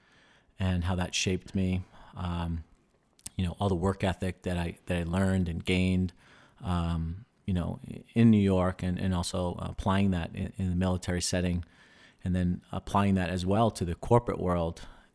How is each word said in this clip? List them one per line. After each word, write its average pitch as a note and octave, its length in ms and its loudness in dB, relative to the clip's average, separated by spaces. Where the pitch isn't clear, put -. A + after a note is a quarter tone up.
and F#2 240 0
how F#2 120 0
that F2+ 200 -4
shaped - 400 -2
me. F#2 280 2
Um, E2+ 480 -4
you F#2 100 -2
know, E2+ 140 -6
all G2 100 0
the F#2+ 60 2
work F#2+ 280 0
ethic F#2 400 -4
that F2+ 140 -2
I, E2+ 200 -4
that F2+ 100 -2
I E2+ 60 -2
learned F#2 440 2
and E2+ 160 -6
gained, F#2 480 2
um, E2+ 600 -2
you G2 80 -2
know, F2 260 -2
i-, - 140 -12
in A#2 160 8
New G#2+ 120 8
York F#2 420 2
and, F2+ 160 -2
and F#2+ 160 0
also F2+ 460 -2
applying F#2+ 500 0
that E2+ 240 -2
in, F2+ 220 -6
in F#2+ 120 -2
the F2 60 -2
military F2+ 460 0
setting, F2 420 0
and F2+ 100 0
then F2+ 260 2
applying G2 420 2
that F2+ 140 0
as F2+ 160 -2
well G#2 260 2
to - 140 -4
the E2+ 100 -4
corporate G2 460 2
world F2 400 -2